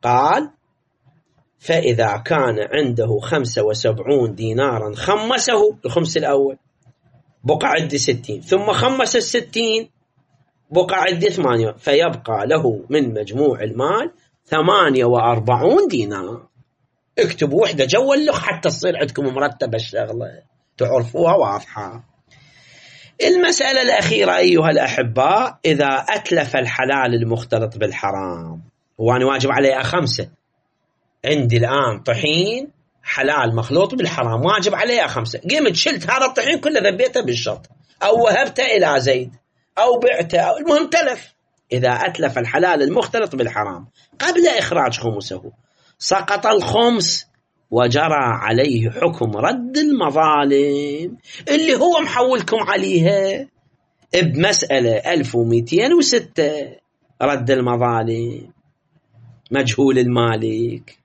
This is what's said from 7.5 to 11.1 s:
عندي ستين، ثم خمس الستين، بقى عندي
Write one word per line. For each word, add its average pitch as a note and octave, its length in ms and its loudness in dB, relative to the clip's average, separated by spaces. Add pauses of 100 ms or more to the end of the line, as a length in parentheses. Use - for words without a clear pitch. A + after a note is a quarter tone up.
عندي C#3+ 180 -4
ستين، A#2+ 420 -4
ثم G3+ 320 0
خمس C4 440 0
الستين، A3+ 760 -2 (800)
بقى F3+ 380 2
عندي F3+ 220 0